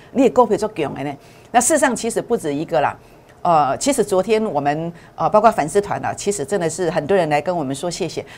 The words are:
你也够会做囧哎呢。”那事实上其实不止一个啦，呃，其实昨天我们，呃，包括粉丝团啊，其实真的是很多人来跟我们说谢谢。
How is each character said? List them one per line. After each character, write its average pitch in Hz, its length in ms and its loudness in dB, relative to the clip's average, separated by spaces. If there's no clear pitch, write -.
你 262 140 4
也 226 60 6
够 247 140 4
会 196 140 2
做 214 120 -2
囧 151 260 -6
哎 131 80 -8
呢。” 143 100 -8
那 233 80 4
事 240 80 2
实 320 100 4
上 262 160 2
其 226 160 -6
实 185 100 -2
不 233 160 -2
止 151 160 -4
一 147 120 -4
个 160 160 0
啦， 117 160 -2
呃， 147 360 2
其 285 140 0
实 240 100 2
昨 190 180 2
天 220 240 0
我 147 160 -2
们， 151 320 -2
呃， 160 160 -2
包 214 100 4
括 233 80 6
粉 160 200 2
丝 202 120 2
团 151 240 -4
啊， 107 80 -4
其 202 200 -4
实 156 120 -6
真 202 160 -2
的 165 80 0
是 165 220 -2
很 160 160 -2
多 196 100 2
人 170 120 2
来 147 120 2
跟 180 160 -2
我 160 60 -2
们 131 100 -4
说 139 160 -6
谢 170 200 -4
谢。 - 160 -8